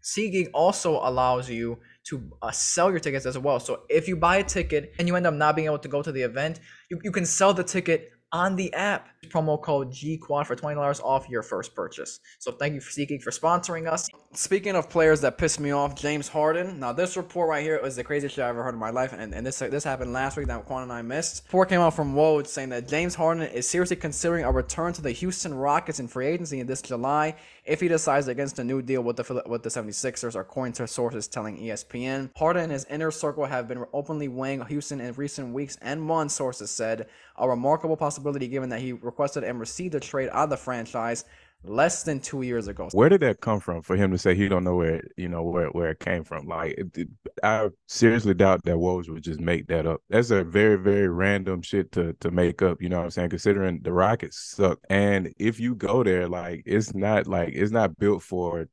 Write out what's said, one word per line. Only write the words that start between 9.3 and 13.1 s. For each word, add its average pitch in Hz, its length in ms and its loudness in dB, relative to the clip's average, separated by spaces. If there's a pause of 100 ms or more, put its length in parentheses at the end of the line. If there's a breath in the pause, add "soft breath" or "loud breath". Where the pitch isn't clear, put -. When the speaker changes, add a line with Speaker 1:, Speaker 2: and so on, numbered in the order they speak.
Speaker 1:
code 139 300 -2
G 151 280 -6
quad 143 280 -2
for - 80 -4
twenty 147 220 -6
dollars 143 240 0
off 131 280 0
your 117 140 -2
first 107 320 -6
purchase. - 460 -8 (180 soft breath)
So 123 140 -8
thank 147 220 -4
you 139 60 -8
for - 120 -16
SeatGeek 143 300 -4